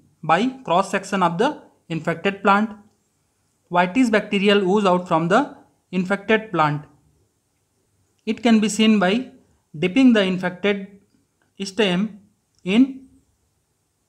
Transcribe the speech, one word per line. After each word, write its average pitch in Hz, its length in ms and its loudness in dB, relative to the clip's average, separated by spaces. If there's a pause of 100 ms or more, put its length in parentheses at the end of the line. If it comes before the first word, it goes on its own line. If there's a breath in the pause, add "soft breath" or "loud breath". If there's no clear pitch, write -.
(220)
by 165 240 2 (200)
cross 190 240 0
section 196 320 -4
of 170 160 0
the 277 240 -2 (260)
infected 165 540 -6
plant. 208 260 2 (1000)
Whitish 185 400 0
bacterial 202 520 0
ooze 196 220 0
out 180 240 0
from 170 200 0
the 262 280 0 (340)
infected 196 640 -2
plant. 147 320 -2 (1400)
It 220 160 -6
can 226 160 4
be 214 100 0
seen 220 300 2
by 180 100 2 (640)
dipping 185 400 2
the 214 160 4
infected 185 500 -4 (800)
stem 196 420 -2 (640)
in 214 180 4 (1200)